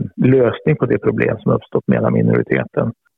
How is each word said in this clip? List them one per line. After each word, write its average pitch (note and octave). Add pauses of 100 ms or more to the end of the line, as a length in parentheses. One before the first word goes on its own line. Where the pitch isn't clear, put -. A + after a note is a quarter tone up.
(160)
lösning C3
på C3
det A#2+
problem A#2
som -
uppstått, -
menar A#1
minoriteten. A#1+ (260)